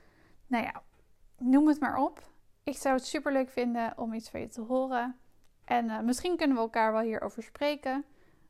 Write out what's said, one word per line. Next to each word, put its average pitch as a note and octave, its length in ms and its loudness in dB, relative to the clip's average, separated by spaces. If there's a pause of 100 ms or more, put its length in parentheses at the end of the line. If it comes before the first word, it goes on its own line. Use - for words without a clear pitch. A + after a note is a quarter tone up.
(480)
Nou A#3 160 0
ja, - 180 -10 (560)
noem C4+ 300 6
het D4 120 4
maar B3+ 180 0
op. D#4 320 -4 (400)
Ik C4+ 80 -6
zou C4+ 180 2
het B3+ 100 -2
superleuk C#4 440 -2
vinden A#3+ 480 -4
om A3+ 160 -6
iets A3+ 160 -10
van - 100 -10
je A#3 80 -8
te A#3 140 -12
horen. B3+ 580 -2 (460)
En, A#3+ 240 2
eh, A3 100 -4
misschien B3 380 0
kunnen C#4+ 180 4
we A3+ 60 2
elkaar A3+ 300 2
wel A3 100 2
hierover A3 420 -4
spreken, C#4+ 640 -2 (440)